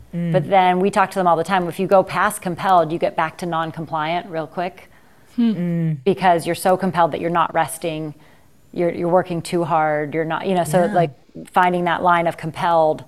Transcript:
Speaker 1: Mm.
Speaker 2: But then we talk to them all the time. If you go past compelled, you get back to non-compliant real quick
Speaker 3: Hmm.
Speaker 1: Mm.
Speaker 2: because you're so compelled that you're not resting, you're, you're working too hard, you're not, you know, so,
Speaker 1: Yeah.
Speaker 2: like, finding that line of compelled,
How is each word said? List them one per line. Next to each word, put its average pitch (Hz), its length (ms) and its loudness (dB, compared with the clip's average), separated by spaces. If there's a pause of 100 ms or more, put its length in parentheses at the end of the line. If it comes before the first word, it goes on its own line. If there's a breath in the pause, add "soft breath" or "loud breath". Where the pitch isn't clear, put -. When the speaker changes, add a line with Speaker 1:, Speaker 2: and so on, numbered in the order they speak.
(120)
Speaker 1:
Mm. 170 200 -4
Speaker 2:
But 151 180 0
then 185 300 4
we 202 100 2
talk 190 220 2
to 202 80 -2
them 180 80 2
all 165 80 4
the 160 80 -2
time. 185 240 0
If 151 100 -8
you 190 80 0
go 190 160 6
past 185 400 -2
compelled, 175 480 2
you 170 80 -2
get 175 160 -2
back 160 240 -2
to 180 80 -8
non-compliant 165 840 -4
real 160 200 -6
quick - 420 -8 (460 soft breath)
Speaker 3:
Hmm. 233 160 2
Speaker 1:
Mm. 170 520 -2
Speaker 2:
because 180 420 2
you're 165 80 -2
so 185 220 0
compelled 175 360 0
that - 80 -6
you're 170 100 -4
not 170 240 0
resting, 156 600 -4 (580 soft breath)
you're, 175 200 -2
you're 175 160 -4
working 170 340 0
too 170 220 -2
hard, 156 500 0
you're 160 100 -2
not, 160 220 -6
you 190 80 0
know, 175 100 2
so, 175 200 2
Speaker 1:
Yeah. 165 80 -2
Speaker 2:
like, 170 180 2 (420)
finding 180 320 2
that 165 180 -2
line 170 260 2
of 156 80 -4
compelled, 160 720 0